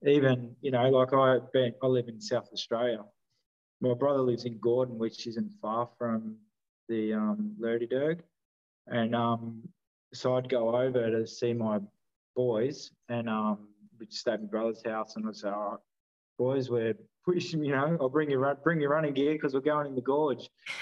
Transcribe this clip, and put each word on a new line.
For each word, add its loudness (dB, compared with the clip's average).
even, 4
you -2
know, 4
like, 6
I 6
been, 4
I 0
live 2
in -14
South -4
Australia. -2
My 2
brother 2
lives 0
in -6
Gordon, 0
which -4
isn't -6
far -4
from -4
the, -2
um, -2
Lurdy -2
Durg. -2
And, 0
um, -2
so 0
I'd -2
go 2
over 2
to 0
see -2
my 0
boys, 0
and, -4
um, -2
we'd -16
stay -4
at -4
my -10
brother's -4
house, -6
and -6
I'd -8
say, -6
"All -4
right, -12
boys, 0
we're 0
pushing, -2
you 0
know, 2
I'll 2
bring 2
you 2
run-, 0
bring 4
your 2
running 2
gear 2
'cause -2
we're 2
going 2
in -8
the -2
gorge." 0